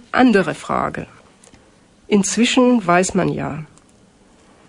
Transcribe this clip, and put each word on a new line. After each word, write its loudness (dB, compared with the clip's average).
andere 2
Frage. -6
Inzwischen 2
weiß 2
man 0
ja, -6